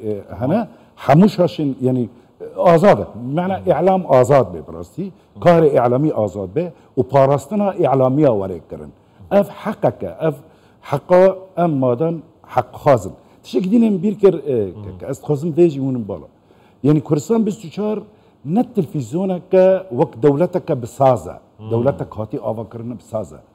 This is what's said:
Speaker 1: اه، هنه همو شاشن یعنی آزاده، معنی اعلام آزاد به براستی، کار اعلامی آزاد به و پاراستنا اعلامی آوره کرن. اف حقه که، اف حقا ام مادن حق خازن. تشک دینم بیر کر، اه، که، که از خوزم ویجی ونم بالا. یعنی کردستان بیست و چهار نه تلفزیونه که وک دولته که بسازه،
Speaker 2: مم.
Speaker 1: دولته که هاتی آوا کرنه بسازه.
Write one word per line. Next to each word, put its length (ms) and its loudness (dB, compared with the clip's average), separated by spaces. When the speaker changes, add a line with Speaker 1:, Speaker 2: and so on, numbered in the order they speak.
Speaker 1:
اه، 80 -14
هنه 300 -2
همو 320 4
شاشن 540 -2
یعنی 260 -2
آزاده، 500 4
معنی 360 -4
اعلام 360 2
آزاد 460 4
به 100 -12
براستی، 500 -14
کار 240 6
اعلامی 460 2
آزاد 380 -4
به 240 -6
و 40 2
پاراستنا 680 0
اعلامی 540 2
آوره 360 0
کرن. 200 -14
اف 200 2
حقه 500 -4
که، 240 -10
اف 100 0
حقا 560 2
ام 140 0
مادن 520 -2
حق 340 -6
خازن. 340 2
تشک 240 -2
دینم 280 2
بیر 180 -2
کر، 200 4
اه، 80 -8
که، 300 -2
که 60 -16
از 140 -10
خوزم 360 -4
ویجی 240 2
ونم 240 -4
بالا. 220 -10
یعنی 180 2
کردستان 440 -2
بیست 200 -8
و 40 -16
چهار 340 -6
نه 180 -2
تلفزیونه 880 -6
که 300 4
وک 240 -2
دولته 440 2
که 80 -2
بسازه، 560 0
Speaker 2:
مم. 100 -12
Speaker 1:
دولته 340 -2
که 100 -20
هاتی 240 -10
آوا 260 -8
کرنه 300 -14
بسازه. 420 -10